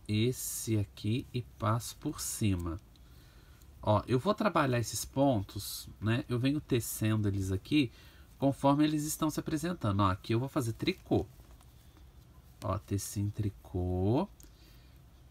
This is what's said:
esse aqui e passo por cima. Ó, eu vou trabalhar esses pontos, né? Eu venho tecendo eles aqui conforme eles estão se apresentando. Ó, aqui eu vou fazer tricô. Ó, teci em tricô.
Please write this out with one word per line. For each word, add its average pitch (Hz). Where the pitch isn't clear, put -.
esse 110
aqui -
e 123
passo -
por -
cima. 87
Ó, 107
eu 127
vou 196
trabalhar 160
esses -
pontos, 120
né? 113
Eu 120
venho 139
tecendo 110
eles 98
aqui 127
conforme 139
eles 151
estão 156
se 151
apresentando. 147
Ó, 101
aqui 95
eu 113
vou 131
fazer 113
tricô. -
Ó, 98
teci -
em 101
tricô. 101